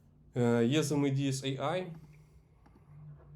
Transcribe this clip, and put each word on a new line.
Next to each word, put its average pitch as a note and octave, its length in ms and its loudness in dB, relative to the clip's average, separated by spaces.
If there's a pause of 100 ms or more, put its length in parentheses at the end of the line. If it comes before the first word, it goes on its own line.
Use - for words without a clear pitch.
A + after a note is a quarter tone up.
(360)
Е, A#2+ 300 4
є C#3 140 4
взаємодія C#3 540 0
з C3 100 -6
A C3+ 180 -4
I. F3 260 -4 (1500)